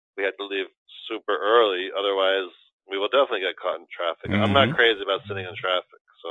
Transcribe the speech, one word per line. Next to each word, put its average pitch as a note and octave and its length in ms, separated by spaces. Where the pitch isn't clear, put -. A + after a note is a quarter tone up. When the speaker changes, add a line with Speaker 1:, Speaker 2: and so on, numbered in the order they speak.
Speaker 1:
we G2 60
have F#2+ 140
to G2+ 100
leave G2 200
super G#2+ 260
early. G2+ 640
Otherwise, F#2+ 540
we G2 100
will G2+ 100
definitely B2 320
get F2+ 160
caught E2+ 240
in E2 100
traffic. F2 400
I'm G#2 220
not C3+ 160
Speaker 2:
Mm-hmm. D#3+ 80
Speaker 1:
crazy A2+ 260
about F#2+ 240
sitting G2 200
in F2 100
traffic, F#2 420
so E2+ 80